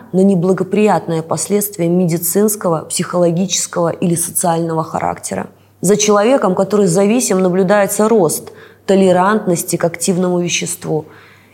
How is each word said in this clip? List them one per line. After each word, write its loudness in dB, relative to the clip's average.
на 2
неблагоприятные 2
последствия -2
медицинского, 0
психологического -2
или -2
социального -2
характера. -6
За 4
человеком, 2
который 2
зависим, 2
наблюдается 2
рост 0
толерантности 2
к -2
активному -2
веществу, -4